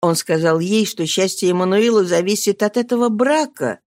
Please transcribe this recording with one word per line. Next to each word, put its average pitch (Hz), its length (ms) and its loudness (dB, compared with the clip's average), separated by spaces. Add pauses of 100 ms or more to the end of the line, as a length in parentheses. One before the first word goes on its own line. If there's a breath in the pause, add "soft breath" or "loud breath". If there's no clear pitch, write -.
Он 170 140 2
сказал 160 440 0
ей, 202 280 0
что - 180 -6
счастье 185 460 -2
Эммануила 196 520 2
зависит 185 600 0
от 208 140 -2
этого 240 320 0
брака, 247 680 -2 (140)